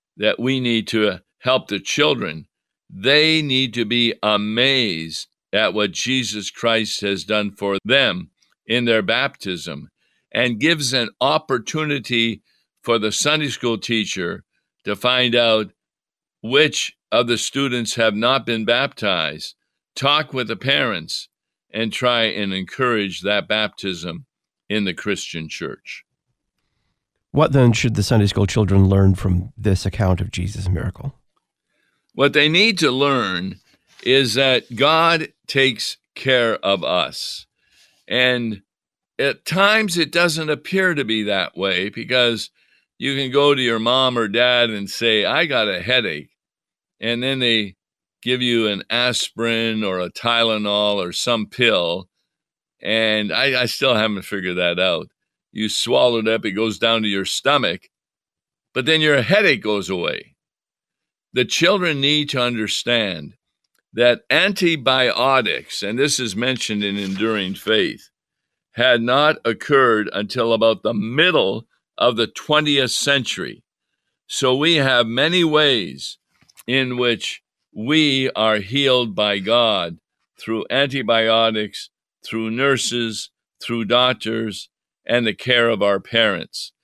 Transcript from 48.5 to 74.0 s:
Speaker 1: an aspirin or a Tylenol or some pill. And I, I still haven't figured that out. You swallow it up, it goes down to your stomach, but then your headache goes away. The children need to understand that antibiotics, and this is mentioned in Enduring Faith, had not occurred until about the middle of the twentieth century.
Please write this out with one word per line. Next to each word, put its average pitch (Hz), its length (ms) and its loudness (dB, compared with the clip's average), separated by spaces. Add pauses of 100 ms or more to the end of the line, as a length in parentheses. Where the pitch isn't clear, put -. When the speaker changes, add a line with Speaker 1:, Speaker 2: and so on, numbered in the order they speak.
Speaker 1:
an 101 220 -4
aspirin 113 920 -2
or 92 160 -2
a 87 120 -6
Tylenol 107 840 0
or 90 160 -4
some 110 360 -2
pill. 95 640 0 (720)
And 107 500 0
I, 127 300 0
I 123 40 0
still 127 300 0
haven't 107 280 0
figured 90 340 -6
that 87 220 0
out. 87 280 0 (440)
You 107 180 -4
swallow 123 500 2
it 110 80 -4
up, 110 180 0
it 104 60 -4
goes 107 260 -4
down 113 240 0
to 107 60 -2
your 98 180 -2
stomach, 120 640 -2 (840)
but 131 120 -4
then 160 160 2
your 147 200 4
headache 156 420 2
goes 101 260 -2
away. 85 460 -6 (1000)
The 127 120 2
children 170 560 2
need 147 280 0
to 131 120 -2
understand 107 920 -2 (580)
that 120 360 4
antibiotics, 131 1500 0
and 107 140 -4
this 135 220 0
is 113 160 -6
mentioned 117 480 -2
in 101 140 -2
Enduring 98 580 -2
Faith, 95 540 -2 (640)
had 120 280 2
not 139 420 2
occurred 117 680 2
until 113 400 0
about 113 300 0
the 120 100 0
middle 117 720 0 (320)
of 120 180 2
the 110 120 0
twentieth 147 640 0
century. 123 720 -2 (640)